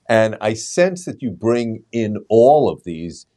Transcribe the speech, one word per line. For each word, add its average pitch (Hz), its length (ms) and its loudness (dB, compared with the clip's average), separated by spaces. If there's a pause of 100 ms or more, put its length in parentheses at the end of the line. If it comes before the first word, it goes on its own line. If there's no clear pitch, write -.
And 113 320 2
I 110 140 -2
sense 180 520 -4
that - 160 -12
you 123 100 -6
bring 113 600 -4
in 107 260 -4 (120)
all 123 400 6
of 76 140 -10
these 82 420 -12 (120)